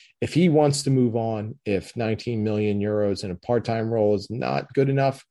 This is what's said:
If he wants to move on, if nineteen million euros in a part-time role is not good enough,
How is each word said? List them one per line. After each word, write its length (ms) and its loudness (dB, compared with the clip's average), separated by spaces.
If 140 -6
he 160 4
wants 340 2
to 60 -2
move 260 2
on, 500 -4
if 300 -2
nineteen 480 -2
million 380 0
euros 420 0
in 80 -6
a 40 -6
part-time 540 -2
role 260 2
is 140 -4
not 440 -4
good 160 2
enough, 420 0